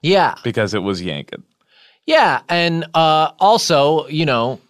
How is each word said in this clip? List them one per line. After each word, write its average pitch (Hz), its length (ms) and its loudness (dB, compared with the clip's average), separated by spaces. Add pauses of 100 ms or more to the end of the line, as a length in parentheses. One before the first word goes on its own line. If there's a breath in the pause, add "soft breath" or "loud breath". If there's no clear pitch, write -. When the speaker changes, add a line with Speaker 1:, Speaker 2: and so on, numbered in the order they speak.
Speaker 1:
Yeah. 165 400 2
Speaker 2:
Because 110 320 -2
it 104 80 0
was 95 180 -4
yanking. 78 420 -8 (600 soft breath)
Speaker 1:
Yeah, 226 440 2
and, 170 440 -2
uh, 156 460 2
also, 160 680 2
you 156 180 -4
know 127 340 -2 (100)